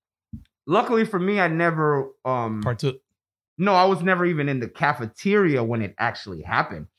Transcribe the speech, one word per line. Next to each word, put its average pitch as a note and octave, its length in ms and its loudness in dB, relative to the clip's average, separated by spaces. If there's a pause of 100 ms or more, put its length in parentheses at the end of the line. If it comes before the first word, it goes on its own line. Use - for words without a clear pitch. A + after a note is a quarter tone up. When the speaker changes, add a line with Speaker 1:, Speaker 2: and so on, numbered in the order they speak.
(640)
Speaker 1:
Luckily A3+ 400 2
for A3 140 -2
me, G3+ 200 0
I F3+ 80 2
never, D#3 600 0 (160)
um, A#2 360 -2
Speaker 2:
Partook? B2+ 400 -2 (560)
Speaker 1:
No, G3 160 2
I F#3 120 6
was F#3 180 2
never F3 220 2
even D3+ 240 0
in C3 100 -2
the A#2 80 -6
cafeteria D3 960 0
when A2+ 180 -2
it G2 160 -8
actually G#2+ 440 -6
happened. F#2+ 460 -4 (120)